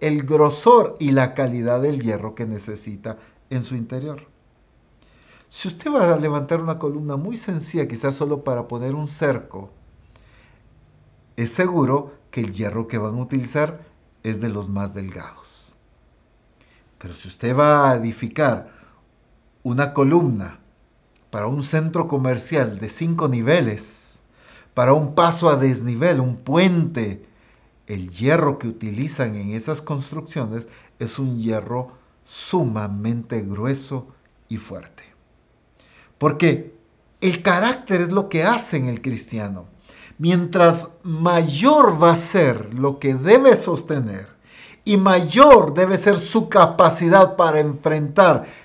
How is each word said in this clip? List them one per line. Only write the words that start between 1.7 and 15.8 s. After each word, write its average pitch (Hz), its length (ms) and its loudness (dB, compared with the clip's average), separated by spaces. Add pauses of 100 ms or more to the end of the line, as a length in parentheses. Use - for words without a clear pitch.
del 143 180 -2
hierro 110 340 -6
que 117 120 -8
necesita 107 720 -12 (320)
en 127 120 -6
su 127 140 -10
interior. 135 560 -10 (1200)
Si - 140 -10
usted 175 240 -8
va 208 180 2
a 160 60 2
levantar 147 460 -4
una 160 160 -6
columna 147 380 -6
muy 190 200 -8
sencilla, 165 500 -6
quizás 135 280 -6
solo 143 280 -4
para 123 260 -6
poner 127 260 -8
un 151 120 -8
cerco, 120 640 -6 (1700)
es 117 160 -4
seguro 147 600 0 (160)
que - 100 -8
el 101 140 -6
hierro 107 340 -6
que 120 80 -8
van 107 220 -6
a - 20 -6
utilizar 139 640 -4 (400)
es 110 180 -6
de 117 80 -4
los 101 220 -8
más 98 240 -6
delgados. - 800 -16 (1200)